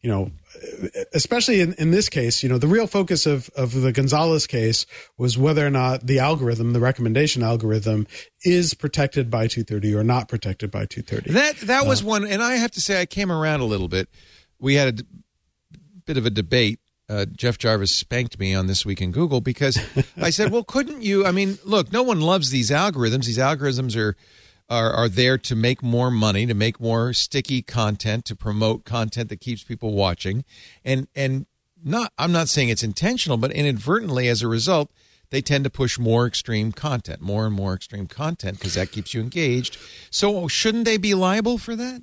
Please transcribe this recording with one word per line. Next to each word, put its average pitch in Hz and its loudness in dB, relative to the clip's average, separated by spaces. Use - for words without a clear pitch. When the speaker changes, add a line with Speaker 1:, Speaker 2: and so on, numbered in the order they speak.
Speaker 1:
you 120 -2
know, 95 -2
especially 233 2
in, 175 2
in 160 2
this 202 4
case, 120 0
you 131 0
know, 123 2
the 127 2
real 208 4
focus 185 0
of, 143 0
of 127 -2
the 127 4
Gonzalez 147 2
case 113 0
was 123 0
whether 147 4
or 143 2
not 127 0
the 135 4
algorithm, 120 2
the 120 2
recommendation 123 2
algorithm, 110 0
is 175 4
protected 139 -2
by 113 0
two 117 -2
thirty 104 0
or 104 2
not 120 2
protected 104 -6
by 104 -4
two - -10
thirty. - -6
Speaker 2:
That, 294 2
that 254 2
was 262 2
Speaker 1:
Uh, 202 -4
Speaker 2:
one, 208 0
and 202 -2
I 240 0
have 240 0
to - -8
say, 196 0
I 180 0
came 190 -2
around 156 0
a 123 0
little 98 0
bit. 92 -2
We 135 2
had 139 4
a 127 2
d-, 110 -8
bit 151 -2
of 113 0
a 98 2
debate. 107 0
Uh, 104 -2
Jeff 117 -4
Jarvis 104 2
spanked - -4
me 95 0
on 95 0
This 95 0
Week 98 -4
in 92 -2
Google 143 0
because 127 0
I 170 0
said, 208 2
"Well, 233 0
couldn't 269 -4
you, 196 2
I 185 2
mean, 196 0
look, 202 0
no 233 2
one 233 2
loves 160 2
these 123 0
algorithms. 135 0
These 117 -2
algorithms 131 0
are, 107 0
are, 113 2
are 117 2
there 127 2
to - -4
make 120 0
more 120 2
money, 107 2
to 113 0
make 110 0
more 113 0
sticky 131 -2
content, 110 -2
to 104 -10
promote 110 -2
content 117 -4
that 101 -10
keeps 117 -8
people 110 -6
watching." 98 0
And, 131 -2
and 135 -2
not, 202 -2
I'm 165 0
not 170 2
saying 131 2
it's 110 0
intentional, 160 0
but 127 0
inadvertently 143 0
as 117 2
a 120 -2
result, 143 2
they 135 -2
tend 139 0
to 131 -2
push 127 -2
more 117 4
extreme 110 -2
content, 127 -6
more 104 -2
and 107 0
more 98 -2
extreme 98 -10
content, 139 -6
'cause 92 -4
that 92 -2
keeps - -10
you 117 -4
engaged. 123 -2
So 202 0
shouldn't 220 0
they 226 2
be 202 0
liable 202 2
for 233 -8
that? 247 -8